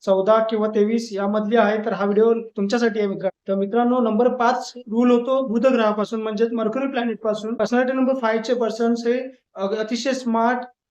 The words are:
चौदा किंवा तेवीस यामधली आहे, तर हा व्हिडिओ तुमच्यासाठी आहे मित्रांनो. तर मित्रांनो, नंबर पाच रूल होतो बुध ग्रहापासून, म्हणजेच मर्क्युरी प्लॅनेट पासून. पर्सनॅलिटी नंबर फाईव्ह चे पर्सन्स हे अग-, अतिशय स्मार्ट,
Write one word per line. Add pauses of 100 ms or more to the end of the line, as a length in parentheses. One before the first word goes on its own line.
चौदा
किंवा
तेवीस
यामधली
आहे,
तर
हा
व्हिडिओ
तुमच्यासाठी
आहे
मित्रांनो.
तर
मित्रांनो,
नंबर
पाच
रूल
होतो
बुध
ग्रहापासून,
म्हणजेच
मर्क्युरी
प्लॅनेट
पासून.
पर्सनॅलिटी
नंबर
फाईव्ह
चे
पर्सन्स
हे (120)
अग-,
अतिशय
स्मार्ट, (320)